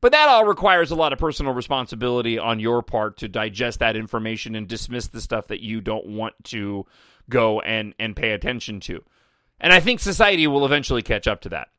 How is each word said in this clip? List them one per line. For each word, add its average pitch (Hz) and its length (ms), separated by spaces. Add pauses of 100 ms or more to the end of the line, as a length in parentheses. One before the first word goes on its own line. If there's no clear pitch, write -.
But 247 120
that 302 160
all 226 180
requires 180 440
a 165 60
lot 156 160
of 131 60
personal 147 340
responsibility 123 840
on 110 220
your 117 220
part 107 360
to 110 100
digest 110 520
that 113 160
information 110 580
and 107 120
dismiss 113 420
the 113 120
stuff 107 280
that 110 140
you 110 200
don't 110 240
want 107 280 (100)
to 101 420 (440)
go 113 300
and, 107 380
and 107 160
pay 110 180
attention 107 480
to. - 220 (560)
And 170 140
I 185 80
think 240 200
society 196 460
will 139 200
eventually 135 340
catch 104 260
up 104 160
to - 80
that. 76 180 (100)